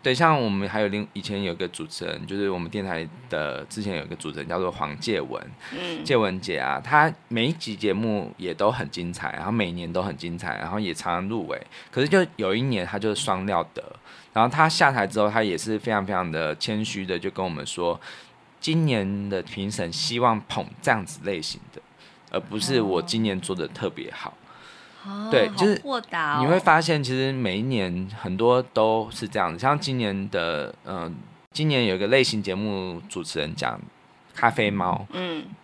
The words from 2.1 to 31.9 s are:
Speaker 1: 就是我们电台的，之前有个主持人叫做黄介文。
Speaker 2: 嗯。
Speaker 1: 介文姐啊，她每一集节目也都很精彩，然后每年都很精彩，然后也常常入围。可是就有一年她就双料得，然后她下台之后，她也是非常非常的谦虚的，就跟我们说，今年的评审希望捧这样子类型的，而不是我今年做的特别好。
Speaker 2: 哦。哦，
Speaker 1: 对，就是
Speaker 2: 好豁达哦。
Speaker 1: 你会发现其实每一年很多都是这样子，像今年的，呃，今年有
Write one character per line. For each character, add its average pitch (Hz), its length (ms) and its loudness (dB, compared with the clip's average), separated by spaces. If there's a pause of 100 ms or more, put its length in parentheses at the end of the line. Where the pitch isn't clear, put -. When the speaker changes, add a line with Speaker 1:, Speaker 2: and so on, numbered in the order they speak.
Speaker 1:
就 90 120 -6
是 101 120 2
我 92 80 0
们 82 140 -4
电 101 140 -4
台 82 220 -4 (220)
的， 73 360 -2
之 - 180 -10
前 95 160 -4
有 71 60 -6
个 85 100 -8
主 78 160 -10
持 76 80 -10
人 69 100 -8
叫 85 100 -2
做 90 120 0
黄 73 300 -6
介 92 200 0
文。 64 220 -6 (300)
Speaker 2:
嗯。 165 320 -8
Speaker 1:
介 143 120 2
文 95 240 2
姐 90 160 -4
啊， 67 260 -2
她 151 300 4 (140)
每 120 220 0
一 165 40 0
集 123 220 -8
节 101 180 0
目 104 440 0
也 87 180 -6
都 101 160 4
很 117 200 -4
精 87 220 -6
彩， 65 200 -6
然 78 120 -8
后 98 60 -2
每 104 220 2
年 85 200 -6
都 90 80 2
很 92 160 -2
精 85 220 -8
彩， 78 180 -4
然 80 140 -6
后 101 80 -2
也 92 160 -2
常 87 260 -2
常 95 80 -4
入 104 200 -4
围。 65 120 -4 (300)
可 123 100 -2
是 147 80 2
就 185 160 6 (120)
有 98 180 2
一 117 80 2
年 110 240 0
她 95 100 -6
就 104 160 0
双 95 320 0
料 92 180 2 (120)
得， - 80 -8 (500)
然 110 100 4
后 120 60 6
她 156 200 6
下 156 240 6
台 113 120 2
之 98 140 -2
后， 104 100 6
她 113 140 4
也 92 160 0
是 110 180 -2
非 104 140 -4
常 101 160 2
非 104 60 -4
常 90 180 0
的 78 240 -2
谦 107 280 -2
虚 98 220 -4
的， 90 140 -2
就 92 100 -4
跟 95 160 -4
我 90 60 -2
们 73 160 -6
说， 85 340 -2 (600)
今 160 260 2
年 101 420 0
的 95 140 -2
评 98 280 -6
审 87 220 -4
希 120 280 -2
望 117 280 4
捧 - 160 -4 (160)
这 135 120 2
样 104 120 2
子 - 200 -14
类 90 180 -4
型 - 180 -8 (140)
的， - 80 -16 (480)
而 - 80 -2
不 110 200 -6
是 120 220 2
我 92 220 2
今 113 220 0
年 98 160 2
做 92 140 -4
的 82 120 -4
特 92 240 -4
别 73 220 -12
好。 - 180 -10
Speaker 2:
哦。 - 140 -20 (600)
哦， 202 260 -8
Speaker 1:
对， 123 260 6
就 190 80 2
是 208 120 6
Speaker 2:
好 - 80 -8
豁 262 160 -2
达 151 380 0
哦。 - 20 6
Speaker 1:
你 131 60 4
会 175 120 6
发 165 220 8
现 156 220 2
其 127 100 -2
实 135 200 2
每 107 260 0
一 110 40 0
年 95 480 0 (100)
很 92 160 -4
多 120 240 6 (140)
都 110 380 4
是 113 160 -6
这 107 100 -2
样 87 140 2
子， 85 60 -8
像 139 200 4
今 139 180 -2
年 98 320 -2
的， 82 460 -2 (100)
呃， 85 260 -6 (420)
今 156 160 0
年 127 180 4
有 92 80 4